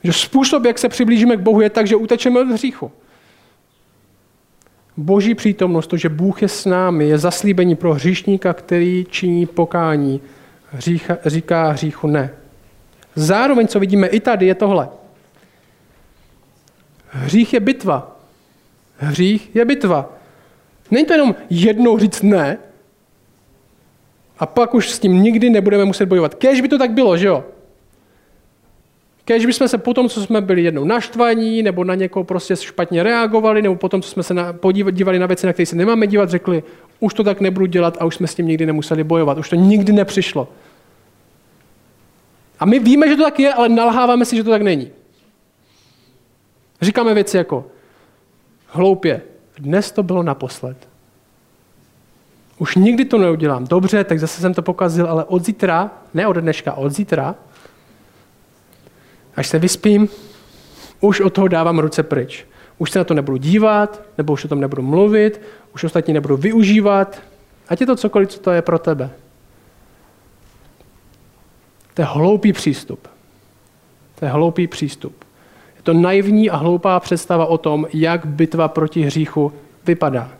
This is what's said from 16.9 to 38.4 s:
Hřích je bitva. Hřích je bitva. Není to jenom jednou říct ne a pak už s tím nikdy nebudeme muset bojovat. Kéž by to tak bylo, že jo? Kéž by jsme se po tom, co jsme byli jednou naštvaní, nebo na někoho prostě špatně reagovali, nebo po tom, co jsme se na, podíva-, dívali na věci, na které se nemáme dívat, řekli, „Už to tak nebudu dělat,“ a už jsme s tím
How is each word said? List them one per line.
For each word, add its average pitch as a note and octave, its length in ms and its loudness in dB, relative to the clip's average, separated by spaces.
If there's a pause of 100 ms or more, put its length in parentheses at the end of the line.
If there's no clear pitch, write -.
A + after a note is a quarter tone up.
Hřích C#3 440 0
je B3+ 60 0
bitva. G3 600 -4 (760)
Hřích F3+ 580 -2
je A#3 100 2
bitva. F#3+ 480 -2 (800)
Není C#4 140 2
to D#4+ 80 0
jenom C#4+ 220 2 (140)
jednou G#3+ 500 2
říct G3+ 220 0
ne F#3 360 2 (1800)
a D#3 60 -2
pak A#3 280 0
už A#3 160 2
s - 100 -8
tím F#3 240 4
nikdy A3+ 260 4
nebudeme G3+ 360 2
muset G3 200 0
bojovat. F3+ 300 0
Kéž C4 260 2
by C4 60 -2
to C#4+ 100 2
tak B3+ 140 0
bylo, A3 260 4
že F#3+ 100 2
jo? D#3 160 0 (1800)
Kéž A3+ 200 0
by B3 80 2
jsme C4 140 0
se A#3 100 -2
po B3 160 -2
tom, B3 160 2
co A3+ 120 -6
jsme G#3 200 -2
byli F#3 220 0
jednou D#3+ 200 -2
naštvaní, A3+ 800 0
nebo F3+ 200 -2
na F#3 120 -2
někoho F#3 280 -4
prostě F3+ 320 -4
špatně F3 480 -4
reagovali, A3 580 2
nebo G3 140 0
po F3+ 140 -4
tom, F#3+ 120 -2
co - 80 -14
jsme F3+ 140 -6
se F#3 100 -4
na, F3 200 -4
podíva-, F#3+ 380 0
dívali F#3 280 0
na F3+ 60 0
věci, F3+ 220 -2
na F3 60 0
které F3 120 0
se E3 100 -10
nemáme G#3+ 320 2
dívat, G3+ 220 2
řekli, F3 340 -2 (360)
„Už G#3+ 140 -2
to A3+ 100 -2
tak G3+ 180 0
nebudu F#3+ 240 0
dělat,“ F3 340 0
a E3+ 60 -2
už E3 100 -2
jsme F3 120 -4
s - 80 -10
tím E3+ 120 -2